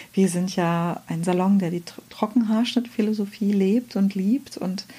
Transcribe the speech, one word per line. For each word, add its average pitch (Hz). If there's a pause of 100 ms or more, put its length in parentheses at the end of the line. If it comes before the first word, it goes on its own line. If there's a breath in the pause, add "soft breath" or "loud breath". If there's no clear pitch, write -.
(140 loud breath)
wir 190
sind 180
ja 170
ein 165
Salon, 185
der 175
die 175
Tro-, -
Trockenhaarschnittphilosophie 214
lebt 202
und 196
liebt 208
und 185 (140 loud breath)